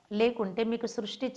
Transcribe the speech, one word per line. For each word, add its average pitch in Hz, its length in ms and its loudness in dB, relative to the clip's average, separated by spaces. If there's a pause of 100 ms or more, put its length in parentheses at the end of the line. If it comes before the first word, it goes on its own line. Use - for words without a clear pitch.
(120)
లేకుంటే 226 520 2
మీకు 226 240 0
సృష్టి 247 500 -4